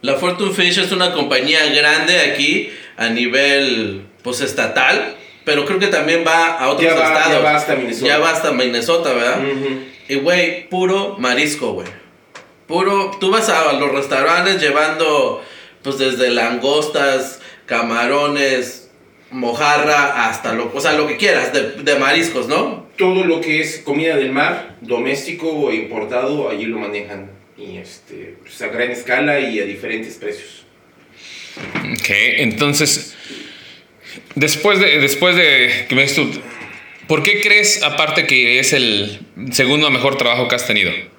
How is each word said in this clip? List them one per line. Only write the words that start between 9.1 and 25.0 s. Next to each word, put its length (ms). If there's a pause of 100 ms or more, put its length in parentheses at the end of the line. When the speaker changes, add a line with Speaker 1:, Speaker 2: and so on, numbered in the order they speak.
Speaker 1:
¿verdad? 280
Speaker 2:
Ujú. 400 (280)
Speaker 1:
Y, 80
güey, 520
puro 500
marisco, 540
güey. 160 (800)
Puro, 420 (100)
tú 100
vas 180
a 260
los 180
restaurantes 680
llevando, 840 (400)
pues, 160
desde 320
langostas, 1120 (260)
camarones, 1200 (400)
mojarra, 1000
hasta 240
lo, 220
o 60
sea, 140
lo 120
que 100
quieras 360
de, 300
de 140
mariscos, 520
¿no? 480
Speaker 2:
Todo 280
lo 160
que 200
es 180
comida 380
del 160
mar, 480
doméstico 720